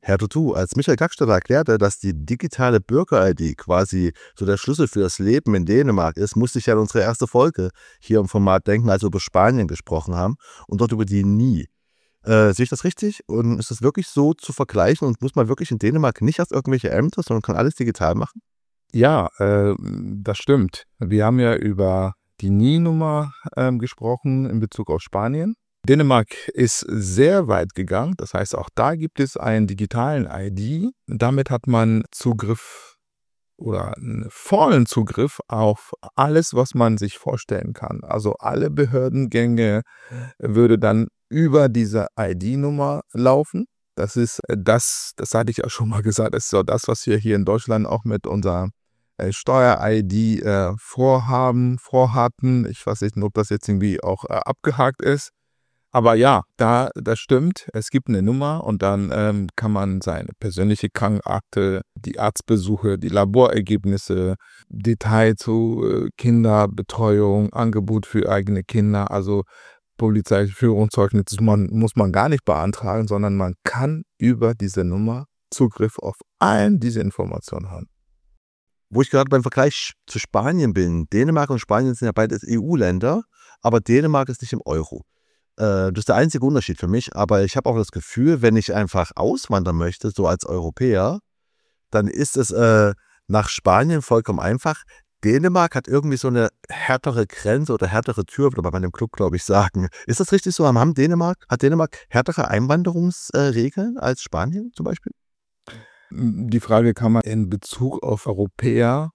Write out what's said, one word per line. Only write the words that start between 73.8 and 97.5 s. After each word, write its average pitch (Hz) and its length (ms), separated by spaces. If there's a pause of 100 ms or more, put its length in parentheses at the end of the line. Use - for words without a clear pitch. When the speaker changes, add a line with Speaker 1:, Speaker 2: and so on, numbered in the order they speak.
Speaker 2:
über 117 360
diese 98 280
Nummer 110 440 (240)
Zugriff 110 500
auf - 160 (240)
all 190 360
diese 117 260
Informationen 90 680
haben. 85 160 (1040)
Speaker 1:
Wo 110 100
ich 139 100
gerade 135 200
beim 135 120
Vergleich 139 500 (140)
zu - 120
Spanien 131 540
bin, 85 400
Dänemark 143 380
und 127 100
Spanien 123 340
sind 120 120
ja 107 60
beides 110 300
E-U-Länder, 117 800 (400)
aber 117 160
Dänemark 135 500
ist 127 140
nicht 120 100
im 117 120
Euro. 78 380 (540)
Äh, 95 360
das 92 60
ist 107 100
der 95 80
einzige 135 280
Unterschied 135 340
für 87 100
mich, 113 260
aber 101 300
ich 98 120
habe 131 140
auch 117 60
das 110 160
Gefühl, 127 500
wenn 113 140
ich 104 180
einfach 95 400
auswandern 95 640
möchte, 87 340
so 95 160
als 87 180
Europäer, 101 760 (720)
dann 107 160
ist - 280
es, 127 140
äh, 107 440 (340)
nach 104 200
Spanien 135 540
vollkommen 113 380
einfach. 127 420 (400)
Dänemark 170 520
hat 127 140
irgendwie 143 300
so 131 100
eine 120 220 (180)
härtere 123 580
Grenze 131 460